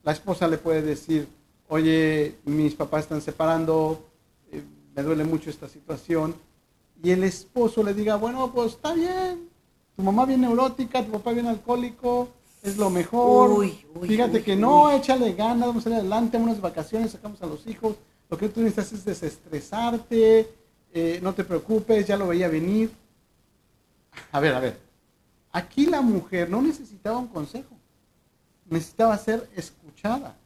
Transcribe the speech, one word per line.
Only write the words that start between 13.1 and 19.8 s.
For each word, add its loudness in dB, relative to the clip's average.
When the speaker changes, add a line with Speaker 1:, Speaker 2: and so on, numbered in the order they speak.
Speaker 2:
Uy, 0
uy, -8
Speaker 1:
fíjate 2
Speaker 2:
uy, 0
Speaker 1:
que 0
no, 8
Speaker 2:
uy. 4
Speaker 1:
échale 2
ganas, 0
vamos -2
a -12
salir 0
adelante, 0
vámonos 2
de -8
vacaciones, -4
sacamos -18
a -8
los -10
hijos, -4
lo -6
que -4
tú -4
necesitas 0
es -12
desestresarte, 0